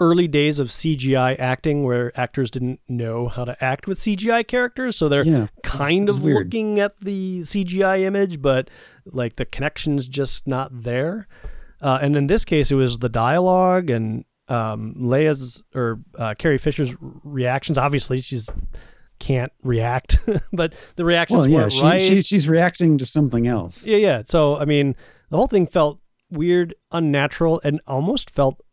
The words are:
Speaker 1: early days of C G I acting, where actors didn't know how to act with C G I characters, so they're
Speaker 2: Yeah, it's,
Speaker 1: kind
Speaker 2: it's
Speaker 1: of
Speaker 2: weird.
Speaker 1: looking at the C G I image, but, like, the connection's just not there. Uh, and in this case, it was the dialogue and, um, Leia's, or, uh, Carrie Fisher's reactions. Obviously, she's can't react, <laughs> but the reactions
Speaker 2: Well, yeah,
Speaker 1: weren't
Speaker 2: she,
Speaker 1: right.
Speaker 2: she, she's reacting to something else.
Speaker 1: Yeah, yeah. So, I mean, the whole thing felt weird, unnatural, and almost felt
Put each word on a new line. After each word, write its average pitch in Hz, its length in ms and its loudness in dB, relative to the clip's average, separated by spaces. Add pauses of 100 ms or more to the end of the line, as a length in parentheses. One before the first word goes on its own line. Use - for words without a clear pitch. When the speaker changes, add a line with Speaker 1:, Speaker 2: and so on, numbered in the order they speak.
Speaker 1:
early 175 260 4
days 147 340 2
of 123 120 -2
C 160 240 -2
G 135 180 0
I 131 200 2
acting, 139 500 -2
where 123 340 -2
actors 123 320 -2
didn't 127 380 -6
know 120 400 -4
how 120 160 -6
to 123 200 -8
act 131 220 -4
with 196 140 -4
C 208 160 -2
G 214 140 -2
I 233 120 2
characters, 247 540 -4
so 156 120 0
they're 143 180 2
Speaker 2:
Yeah, 143 180 4
it's, - 80 -8 (100)
Speaker 1:
kind 165 460 0
Speaker 2:
it's 202 80 0
Speaker 1:
of 139 80 -2
Speaker 2:
weird. 151 220 2
Speaker 1:
looking 214 340 -2
at 202 200 -2
the 185 440 -6
C 196 200 -4
G 185 180 -2
I 190 180 2
image, 190 400 0
but, 131 300 0 (360)
like, 120 300 -6
the 131 80 -4
connection's 139 640 -4
just 131 380 -4
not 135 240 -4 (120)
there. 147 460 -4 (520)
Uh, 135 200 2
and 143 160 2
in 143 100 2
this 208 200 2
case, 143 240 2
it 139 60 4
was 123 220 2
the 120 120 -2
dialogue 180 800 2
and, 110 340 -2 (240)
um, 110 500 -4
Leia's, 135 640 0 (120)
or, 117 260 -4 (180)
uh, 110 200 -4
Carrie 143 200 2
Fisher's 135 420 -2
reactions. 135 800 -4
Obviously, 131 420 -2
she's 123 300 -8 (680)
can't 131 320 -2 (100)
react, 120 560 2 (180)
<laughs> - 160 -4
but 170 220 -2 (220)
the 175 80 -4
reactions 170 340 2
Speaker 2:
Well, 139 100 4
yeah, 156 120 6
Speaker 1:
weren't 104 120 0
Speaker 2:
she, - 100 0
Speaker 1:
right. 175 180 6
Speaker 2:
she, 190 200 4
she's 160 280 0
reacting 165 500 4
to 131 80 -2
something 120 400 0
else. 101 400 -4
Speaker 1:
Yeah, 214 100 2
yeah. 165 300 2
So, 147 300 2
I 147 80 -4
mean, 143 320 2 (340)
the 156 60 -2
whole 226 100 4
thing 190 200 2
felt 147 340 0 (300)
weird, 175 440 0 (160)
unnatural, 160 760 0
and 151 220 0
almost 151 420 -2
felt 135 320 0 (120)